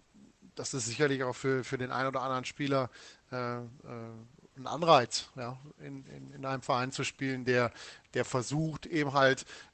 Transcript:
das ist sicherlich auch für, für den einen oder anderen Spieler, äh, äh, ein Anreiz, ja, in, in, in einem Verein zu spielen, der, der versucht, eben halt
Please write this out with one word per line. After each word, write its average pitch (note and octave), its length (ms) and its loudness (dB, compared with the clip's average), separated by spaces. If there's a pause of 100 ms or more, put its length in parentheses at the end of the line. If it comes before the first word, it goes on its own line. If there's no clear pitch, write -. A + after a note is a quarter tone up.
(540)
das - 200 -6
ist A#2+ 120 -4
sicherlich C3+ 360 2
auch B2+ 120 -2
für, C3 300 0
für C3+ 140 -4
den B2+ 140 -4
einen C3 160 0
oder C3 140 -2
anderen B2+ 220 -2
Spieler, C#3 460 0 (400)
äh, A#2+ 280 -4
äh, - 20 -8 (960)
ein C3 100 -12
Anreiz, C#3+ 720 4
ja, B2+ 220 -8 (200)
in, C#3 280 -12
in, C#3 260 -16
in C#3 120 -12
einem C3 160 -2
Verein C3 320 2
zu C#3 120 -2
spielen, C3 420 -4
der, B2 260 4 (400)
der B2 140 0
versucht, D3 580 0
eben D3 300 0
halt C3+ 320 6 (280)